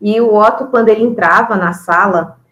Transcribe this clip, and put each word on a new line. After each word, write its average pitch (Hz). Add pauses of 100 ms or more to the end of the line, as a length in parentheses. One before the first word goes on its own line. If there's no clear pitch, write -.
e 208
o 226
Otto, 233
quando 226
ele 214
entrava 220
na 180
sala, 180 (140)